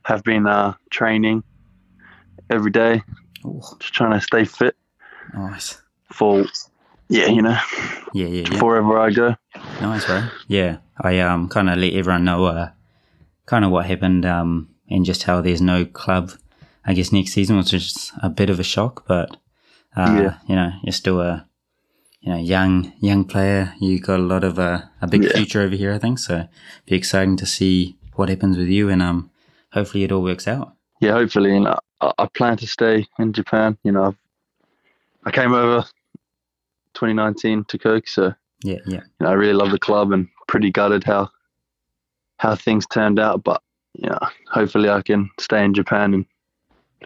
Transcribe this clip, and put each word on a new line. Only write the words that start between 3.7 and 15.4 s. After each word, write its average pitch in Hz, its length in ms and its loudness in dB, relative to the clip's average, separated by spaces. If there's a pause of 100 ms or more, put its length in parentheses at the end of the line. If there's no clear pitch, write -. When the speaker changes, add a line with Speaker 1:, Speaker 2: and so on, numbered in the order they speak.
Speaker 1:
just - 140 -10
trying 117 180 0
to 104 100 2
stay 113 240 0
fit - 300 0 (580)
Speaker 2:
Nice. 98 480 -12 (300)
Speaker 1:
for, 101 340 2 (640)
yeah, 110 200 4
you 113 120 4
know, 113 160 2 (560)
Speaker 2:
Yeah, 92 140 -4
yeah, 87 240 -4
yeah. 98 80 -2
Speaker 1:
forever 110 400 4
I 110 120 4
go. 117 240 2 (460)
Speaker 2:
Nice, 107 240 -4
bro. 95 180 -2 (240)
Yeah, 90 300 0 (220)
I, 90 200 2
um, 87 300 0
kinda 95 260 2
let 90 180 0
everyone 90 320 0
know, 90 200 2
uh, 85 240 -2 (800)
kinda 107 200 2
what 87 180 2
happened, 92 380 0
um, 85 440 -2 (180)
and 92 160 0
just 87 200 -2
how 90 180 0